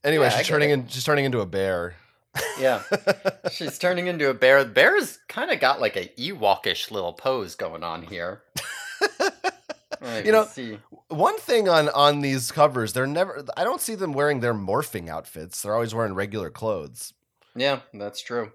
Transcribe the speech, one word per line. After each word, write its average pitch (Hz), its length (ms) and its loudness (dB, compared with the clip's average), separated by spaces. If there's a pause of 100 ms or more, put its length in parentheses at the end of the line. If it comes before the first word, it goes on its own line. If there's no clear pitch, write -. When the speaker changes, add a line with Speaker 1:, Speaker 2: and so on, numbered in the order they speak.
Speaker 1:
Anyway, 147 220 4
Speaker 2:
Yeah, 117 40 4
Speaker 1:
she's 110 100 2
Speaker 2:
I - 40 2
get - 40 0
Speaker 1:
turning 147 240 2
Speaker 2:
it. - 20 6
Speaker 1:
in-, 127 140 -2
she's 127 160 -8
turning 143 220 2
into 123 160 0
a 98 40 0
bear. 90 500 -2 (640)
Speaker 2:
Yeah. 127 220 2 (340)
Speaker 1:
<laughs> - 360 -4
Speaker 2:
She's - 260 -10
turning 180 300 0
into 156 220 0
a 127 40 0
bear. 131 300 8
The 120 60 -2
bear's 226 580 4
kinda 277 300 -2
got, 135 240 2
like, 104 160 0
a 90 100 -6 (100)
Ewokish 107 720 -2
little 92 220 -6
pose 98 440 -4
going 82 280 -8
on 85 200 -8
here. 87 400 -10 (580)
Speaker 1:
<laughs> - 180 -2
Speaker 2:
All 392 80 0 (760)
right, 220 240 -6
Speaker 1:
You 214 60 4
Speaker 2:
we'll 220 120 6
Speaker 1:
know, 214 40 -4
Speaker 2:
see. 113 320 -12 (300)
Speaker 1:
one 208 280 0
thing 233 300 2
on, 156 220 6
on 147 320 6
these 135 300 -2
covers, 127 420 2
they're 127 120 0
never, 151 380 -2 (140)
I 139 80 0
don't 285 160 -2
see 226 140 -6
them 180 180 -4
wearing 143 260 2
their 120 140 0
morphing 101 560 -4
outfits. 80 520 -10
They're 104 140 -4
always 117 180 -2
wearing 113 220 -2
regular 101 340 -4
clothes. 85 640 -6 (400)
Speaker 2:
Yeah, 131 280 -2 (120)
that's 101 280 -12
true. 113 340 -6